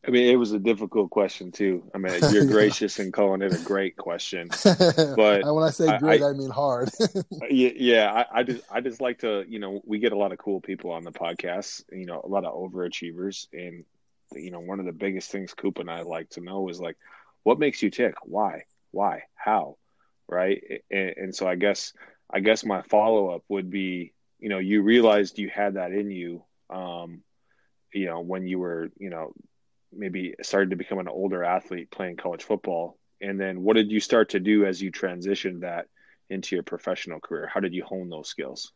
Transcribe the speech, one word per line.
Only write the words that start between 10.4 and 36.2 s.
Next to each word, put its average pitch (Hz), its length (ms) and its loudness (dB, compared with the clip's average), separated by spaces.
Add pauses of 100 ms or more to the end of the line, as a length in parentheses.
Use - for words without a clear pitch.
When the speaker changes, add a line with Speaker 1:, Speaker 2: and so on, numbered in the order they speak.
Speaker 1:
people 92 320 -8
on 85 120 -10
the 82 80 -14
podcast, 87 800 -8
you 92 140 -12
know, 85 180 -10
a - 40 -12
lot 98 160 -2
of 80 100 -6
overachievers, 90 1000 -8
and, 87 320 -16 (480)
you 82 180 -14
know, 87 100 -14
one 95 200 -8
of 90 60 -6
the 87 60 -8
biggest 95 380 -6
things 95 240 -10
Coop - 240 -4
and 87 120 -8
I 85 120 -8
like 82 280 -8
to - 100 -14
know 92 280 -6
is, 87 120 -10
like, 85 160 -10 (460)
what 123 160 4
makes 147 240 2
you 101 80 2
tick? 110 320 0
Why? 95 400 -4 (300)
Why? 98 320 -2 (100)
How? 78 420 -2 (520)
Right? 92 340 0 (280)
And, 95 260 -2
and 95 180 -10
so 95 140 -4
I 90 80 0
guess, 98 360 0 (400)
I 98 80 0
guess 107 240 4
my 95 180 -2
follow-up 104 680 2
would 95 220 -4
be, 92 420 -6 (260)
you 110 100 -8
know, 98 100 -2
you 98 240 2
realized 107 560 6
you 98 120 -6
had 101 240 -2
that 90 180 -6
in 101 180 -2
you, 87 340 -10 (260)
um, 87 520 -12 (680)
you 95 140 -4
know, 85 140 -6
when 92 260 -6
you 92 120 -4
were, 85 400 -6
you 95 120 -12
know, 82 220 -10 (600)
maybe 92 500 -8
started 98 280 2
to 95 60 -2
become 95 240 -6
an 92 80 -8
older 92 340 -4
athlete 87 480 -4
playing 90 260 -8
college 85 280 -8
football. 87 520 -4 (240)
And 98 200 -6
then 92 220 -4
what 107 120 4
did 107 160 4
you 107 80 0
start 110 320 4
to 101 80 0
do 104 260 4
as 92 160 -2
you 95 120 -6
transitioned 92 720 -4
that 85 240 -8 (420)